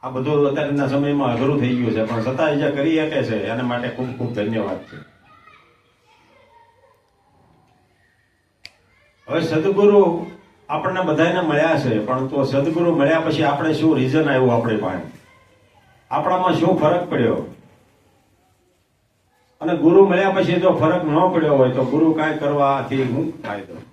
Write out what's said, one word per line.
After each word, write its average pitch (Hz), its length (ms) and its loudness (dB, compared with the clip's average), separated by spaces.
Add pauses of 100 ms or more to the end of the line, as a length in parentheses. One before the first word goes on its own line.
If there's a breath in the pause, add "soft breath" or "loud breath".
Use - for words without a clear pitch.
આ 127 60 -10
બધું 139 400 0
અત્યારના 143 380 -2
સમયમાં 139 460 0
અઘરું 123 260 0
થઈ 123 180 0
ગયું 110 180 -2
છે, 110 100 -2
પણ 113 180 -4
છતાંય 143 380 -2
જે 139 140 -2
કરી 160 220 0
શકે 156 260 -2
છે 110 240 -4
એના 120 160 -4
માટે 120 260 -4
ખૂબ 127 280 -8
ખૂબ 117 160 -6
ધન્યવાદ 104 440 -4
છે. - 200 -18 (4000)
હવે 156 140 -2
સદગુરુ 190 920 2 (380)
આપણને 180 320 -4
બધાને 170 400 0
મળ્યા 151 420 0
છે, 110 220 -2
પણ 131 220 -2
તો 139 180 -2
સદગુરુ 160 500 0
મળ્યા 156 240 2
પછી 160 240 -2
આપણે 156 300 0
શું - 240 2
રીઝન 139 320 0
આવ્યું 127 240 2
આપણી 117 240 0
પાસે, 92 240 -4 (1120)
આપણામાં 175 440 0
શું 175 220 2
ફરક 160 320 0
પડ્યો, - 360 0 (2250)
અને 160 160 -2
ગુરુ 190 320 6
મળ્યા 190 220 2
પછી 175 280 2
જો 180 120 4
ફરક 160 320 2
ન 170 300 2
પડ્યો 151 240 2
હોય 127 120 4
તો 127 160 0
ગુરુ 156 280 2
કાંઈ 156 240 -2
કરવાથી 139 600 0
શું 135 440 -4
ફાયદો? 98 320 -12 (200)